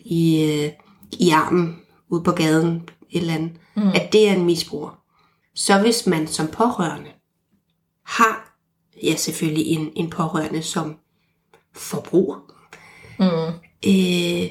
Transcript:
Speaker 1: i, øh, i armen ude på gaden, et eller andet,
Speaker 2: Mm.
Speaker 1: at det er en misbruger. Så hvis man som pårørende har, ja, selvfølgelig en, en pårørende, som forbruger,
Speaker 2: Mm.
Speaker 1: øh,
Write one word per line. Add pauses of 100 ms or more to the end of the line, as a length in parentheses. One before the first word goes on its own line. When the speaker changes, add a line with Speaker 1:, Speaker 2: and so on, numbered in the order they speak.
Speaker 1:
i,
øh, (500)
i
armen (340)
ude
på
gaden, (280)
et
eller
andet, (240)
Speaker 2:
Mm.
Speaker 1:
at
det
er
en
misbruger. (560)
Så
hvis
man
som
pårørende (960)
har, (460)
ja,
selvfølgelig
en,
en
pårørende,
som (800)
forbruger, (800)
Speaker 2:
Mm. (320)
Speaker 1:
øh,